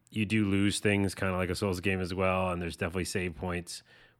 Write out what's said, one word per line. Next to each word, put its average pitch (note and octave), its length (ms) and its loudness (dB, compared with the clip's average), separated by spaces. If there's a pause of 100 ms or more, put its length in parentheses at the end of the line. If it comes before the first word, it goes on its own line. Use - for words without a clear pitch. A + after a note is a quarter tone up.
(120)
you G#2+ 140 -2
do G#2+ 200 2
lose G2 340 2
things G2+ 360 2
kinda F#2+ 220 -2
like F#2 120 0
a F2+ 60 -2
Souls F#2 260 -2
game F#2+ 200 0
as F2+ 120 -4
well, F#2 380 2
and F2 100 -2
there's E2+ 160 -6
definitely F2+ 280 -2
save F2+ 300 -4
points. F2 480 -6 (360)